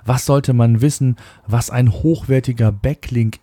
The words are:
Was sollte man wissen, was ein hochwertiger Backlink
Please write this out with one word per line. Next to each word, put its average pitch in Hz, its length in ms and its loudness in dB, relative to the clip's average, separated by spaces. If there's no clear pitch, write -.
Was 127 220 -2
sollte 139 260 0
man 117 300 4
wissen, 135 340 0
was 113 240 -2
ein 123 200 2
hochwertiger 127 840 0
Backlink 117 720 -4